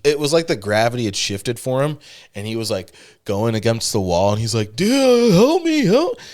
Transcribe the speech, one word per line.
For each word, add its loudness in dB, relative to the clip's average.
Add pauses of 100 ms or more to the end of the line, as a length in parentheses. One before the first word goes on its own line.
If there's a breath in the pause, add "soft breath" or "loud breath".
it 2
was -2
like 0
the -2
gravity 0
had -4
shifted -6
for -4
him, -4 (340 loud breath)
and -10
he -6
was, -4
like, -6 (340 loud breath)
going 0
against -2
the 0
wall, 2
and 0
he's -4
like, -4
Dude, 4
help 4
me, 0
help. 0 (140 loud breath)